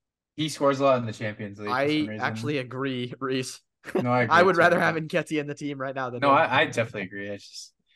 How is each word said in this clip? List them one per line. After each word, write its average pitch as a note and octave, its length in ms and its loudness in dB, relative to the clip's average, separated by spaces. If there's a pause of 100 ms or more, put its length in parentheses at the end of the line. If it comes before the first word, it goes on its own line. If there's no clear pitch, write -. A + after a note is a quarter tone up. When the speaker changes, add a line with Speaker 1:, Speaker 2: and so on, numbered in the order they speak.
(360)
Speaker 1:
he D3+ 140 -4
scores C#3 300 0
a C#3 40 2
lot C3 160 6
in A#2+ 60 -4
the A2 80 -6
Champions G#2+ 460 -8
League G#2 100 -6
for G2+ 60 -2
Speaker 2:
I C#3 120 0
Speaker 1:
some D3+ 200 0
reason. G#2+ 120 -10
Speaker 2:
actually B2+ 380 -4
agree, B2+ 600 -6
Reese. C3 400 -4 (360)
Speaker 1:
No, B2 160 0
I B2 80 4
Speaker 2:
<laughs> - 0 -
I B2 40 2
Speaker 1:
agree D#3+ 200 6
Speaker 2:
would F#3 120 4
Speaker 1:
too. E3+ 40 4
Speaker 2:
rather E3+ 200 6
have E3 160 0
Nketiah D#3+ 440 -2
in C#3+ 80 -4
the C#3+ 80 -8
team C#3+ 240 -6
right C3 160 -6
now C3 140 -4
than A#2+ 100 -8
Speaker 1:
No, C#3+ 120 4
Speaker 2:
him. C3+ 40 8
Speaker 1:
I, C#3+ 260 4
I D#3+ 40 4
definitely A2 380 -2
agree. G2+ 260 -8
It's G2+ 200 -10
just, - 240 -18 (220)